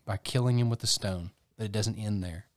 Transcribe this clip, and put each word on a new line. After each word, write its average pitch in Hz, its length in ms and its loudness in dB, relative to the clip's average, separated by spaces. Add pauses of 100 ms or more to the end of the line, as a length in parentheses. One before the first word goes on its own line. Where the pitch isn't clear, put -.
by 110 120 -2
killing 123 440 2
him 120 100 4
with 117 140 -2
a - 20 2
stone, 92 460 0 (240)
but 110 80 -6
it 101 80 -6
doesn't 107 260 0
end 104 240 -2
there. 85 240 -8 (100)